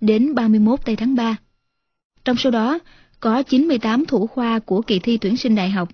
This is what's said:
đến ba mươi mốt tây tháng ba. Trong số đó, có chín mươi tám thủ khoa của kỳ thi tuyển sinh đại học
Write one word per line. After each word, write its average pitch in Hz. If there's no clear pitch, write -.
đến 220
ba 233
mươi 214
mốt 226
tây 220
tháng 240
ba. 226
Trong 247
số 262
đó, 233
có 233
chín 269
mươi 269
tám 247
thủ 214
khoa 233
của 208
kỳ 202
thi 233
tuyển 214
sinh 240
đại 190
học 185